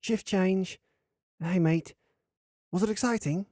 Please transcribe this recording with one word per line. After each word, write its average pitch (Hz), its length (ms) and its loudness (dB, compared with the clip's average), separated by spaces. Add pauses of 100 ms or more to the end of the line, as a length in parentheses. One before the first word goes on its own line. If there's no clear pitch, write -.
Shift - 260 -4
change. 190 540 0 (600)
Hey, 170 180 0
mate. 165 360 2 (760)
Was 180 120 -2
it 214 80 2
exciting? 202 600 -2